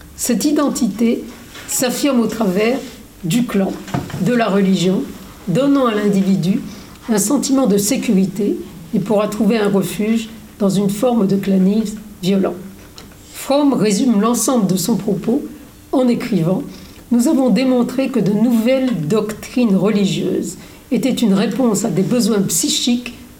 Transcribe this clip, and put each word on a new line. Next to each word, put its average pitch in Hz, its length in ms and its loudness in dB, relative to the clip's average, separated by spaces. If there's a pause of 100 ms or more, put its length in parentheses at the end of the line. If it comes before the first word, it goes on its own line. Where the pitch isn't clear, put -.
(160)
Cette - 280 -2
identité 247 800 0 (420)
s'affirme 254 540 0
au 220 60 2
travers 214 520 0 (460)
du 208 200 0
clan, - 280 0 (520)
de 247 100 2
la 226 140 2
religion, 190 540 2 (460)
donnant 269 380 2
à 220 80 0
l'individu 196 680 2 (480)
un 214 100 2
sentiment 262 480 2
de 196 120 4
sécurité 202 800 0 (380)
et 202 60 0
pourra 208 280 0
trouver 226 280 0
un 208 140 0
refuge 214 580 0 (300)
dans 202 100 2
une 196 220 2
forme 233 360 2
de 196 100 2
clanisme 196 640 2 (240)
violent. 185 320 0 (800)
Fromm 285 400 2
résume 214 480 2
l'ensemble 233 460 2
de 185 100 2
son 202 200 0
propos 226 460 -2 (480)
en 254 160 2
écrivant : « 190 560 0 (480)
Nous 240 180 4
avons 262 200 2
démontré 254 600 2
que 233 120 -2
de 190 120 2
nouvelles 226 760 2
doctrines 214 640 0
religieuses 185 840 0 (340)
étaient 254 180 0
une 202 240 2
réponse 226 500 0
à 220 60 -2
des 165 120 0
besoins 214 400 2
psychiques - 720 -2 (260)